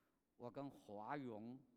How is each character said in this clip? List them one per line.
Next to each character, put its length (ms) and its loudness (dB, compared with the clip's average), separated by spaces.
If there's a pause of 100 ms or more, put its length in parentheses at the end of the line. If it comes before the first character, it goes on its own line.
(360)
我 160 -2
跟 180 0
华 460 0
荣 420 0 (180)